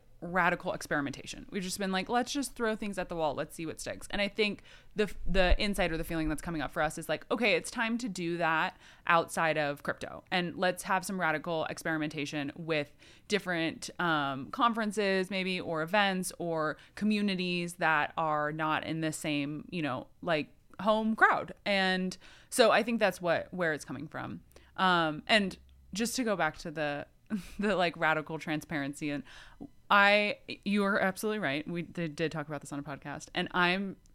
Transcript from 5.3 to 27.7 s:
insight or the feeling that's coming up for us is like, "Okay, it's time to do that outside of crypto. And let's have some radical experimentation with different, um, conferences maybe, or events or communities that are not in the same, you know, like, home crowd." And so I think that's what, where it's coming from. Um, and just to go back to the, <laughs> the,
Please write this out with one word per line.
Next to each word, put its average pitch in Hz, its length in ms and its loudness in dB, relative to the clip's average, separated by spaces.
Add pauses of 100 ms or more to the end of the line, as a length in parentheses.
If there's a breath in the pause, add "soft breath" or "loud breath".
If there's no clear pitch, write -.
insight 190 320 2
or 165 60 -2
the 165 60 -2
feeling 160 260 -2
that's 147 120 -2
coming 165 200 -4
up 131 100 -6
for 170 100 -2
us 156 160 0
is 160 100 -10
like, 156 220 -4
"Okay, 226 240 2
it's 170 160 0
time 233 280 -2
to 240 100 -4
do 170 300 -2
that 165 380 0 (300 loud breath)
outside 165 520 4
of 147 240 0
crypto. - 500 -6
And 175 240 0
let's 180 280 0
have 185 200 0
some 190 160 -4
radical 160 460 0
experimentation 151 880 -4
with 156 400 -2 (320 soft breath)
different, 175 600 -2 (100)
um, 143 500 0
conferences 208 800 2
maybe, 185 300 -2
or 160 220 -2
events 185 560 2
or 160 400 -2 (160 loud breath)
communities 180 800 0
that 156 420 2
are 151 360 0
not 156 320 0
in 160 180 -4
the 156 100 0
same, 147 580 -4
you 175 120 -4
know, 131 240 -4 (160)
like, 156 260 0 (320)
home 220 340 2
crowd." 330 380 4 (140)
And 185 500 2 (320 loud breath)
so 226 220 6
I 185 120 6
think 226 180 0
that's 190 200 2
what, 160 320 2
where 170 220 0
it's 139 100 -8
coming 143 240 -10
from. 131 320 -10 (380 soft breath)
Um, 170 500 2
and 202 280 4 (360)
just 220 240 -2
to 262 80 0
go 214 120 0
back 160 220 0
to 175 120 -10
the, 151 360 -4 (240)
<laughs> - 280 -8
the, 202 180 2